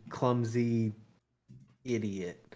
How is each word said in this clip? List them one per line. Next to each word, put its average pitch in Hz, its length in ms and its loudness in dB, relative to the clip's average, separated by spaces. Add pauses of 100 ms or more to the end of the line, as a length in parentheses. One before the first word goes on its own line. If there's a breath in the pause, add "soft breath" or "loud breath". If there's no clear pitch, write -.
clumsy 117 840 2 (920)
idiot. 101 720 -4